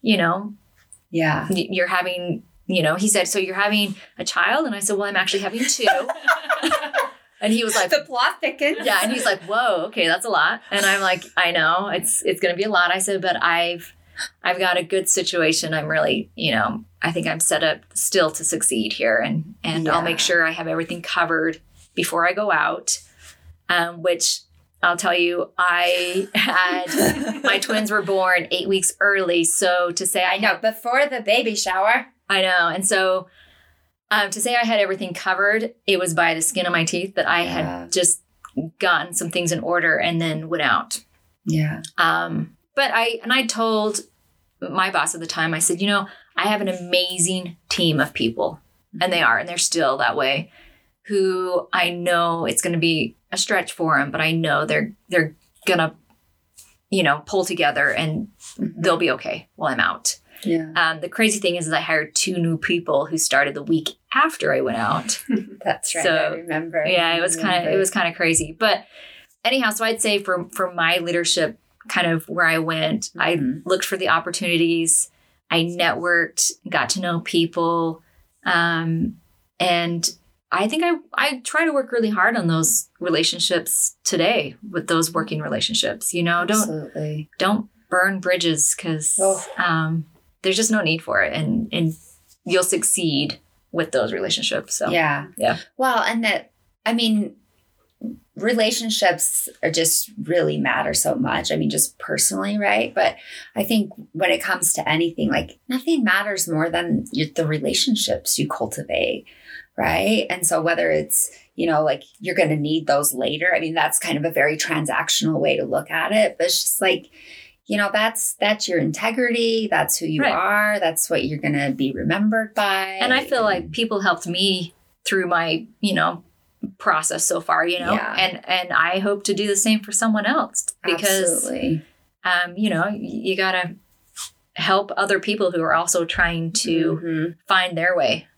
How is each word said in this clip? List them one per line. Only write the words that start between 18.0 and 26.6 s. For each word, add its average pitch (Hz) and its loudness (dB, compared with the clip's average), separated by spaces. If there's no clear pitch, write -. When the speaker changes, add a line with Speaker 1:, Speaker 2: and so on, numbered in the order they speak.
Speaker 1:
to - -8
succeed 110 -2
here, 113 0
and, 117 -4
and 165 -2
I'll 165 2
Speaker 2:
Yeah. 165 -4
Speaker 1:
make 165 -2
sure 170 2
I 160 0
have 165 -6
everything 165 -4
covered 165 0
before 170 2
I 185 2
go 208 0
out." 160 0
Um, 170 0
which 170 0
I'll 175 4
tell 175 0
you, 175 0
I 180 2
had, 185 0